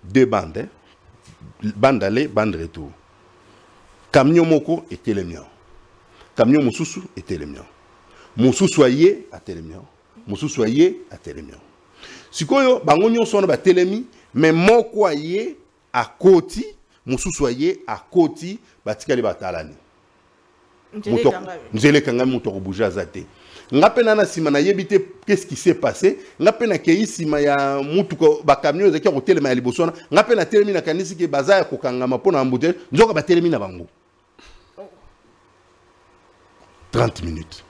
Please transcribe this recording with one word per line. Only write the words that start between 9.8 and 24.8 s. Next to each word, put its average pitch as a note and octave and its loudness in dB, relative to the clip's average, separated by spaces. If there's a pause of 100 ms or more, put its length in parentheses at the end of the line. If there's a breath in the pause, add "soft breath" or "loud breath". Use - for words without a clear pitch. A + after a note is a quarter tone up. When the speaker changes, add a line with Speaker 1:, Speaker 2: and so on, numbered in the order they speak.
Speaker 1:
Mosusu A#2+ -6
aye, C#3 2 (140)
atelemi - -18
awa. - -20 (680 loud breath)
Sikoyo, B3+ 2
bango E3 4
nyonso A3+ 0
wana G3 2
batelemi, F#3 2 (300 soft breath)
mais D#3+ 4
moko G#3 4
aye, F3 -4 (360)
akoti, F3 2 (420)
mosusu B2+ -4
aye, C#3+ -2
akoti, E3 -2 (260 soft breath)
batikali A#2+ -4
batalani. E2+ -8 (1200)
Speaker 2:
Nzela G#3+ -4
Speaker 1:
Moto A#3 2
Speaker 2:
ekangami. F#3 -4 (140)
Speaker 1:
nzela C#3+ 4
ekangami, B2+ -2
moto A#2 -4
akobouge F#2+ -6
aza F#2 -4
te. F2+ -16 (480 loud breath)
Nga D#3+ 6
pe B3 0
na A3 2
na G#3+ 0
nsima, D#3+ -2
nayebi F3+ 0